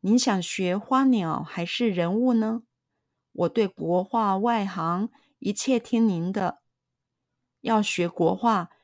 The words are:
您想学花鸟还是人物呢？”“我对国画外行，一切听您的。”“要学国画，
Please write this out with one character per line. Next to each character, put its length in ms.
您 160
想 240
学 360
花 280
鸟 380
还 220
是 240
人 260
物 180
呢 300
？”“我 160
对 180
国 360
画 340
外 280
行， 440
一 120
切 260
听 300
您 240
的。 300
”“要 200
学 260
国 280
画， 340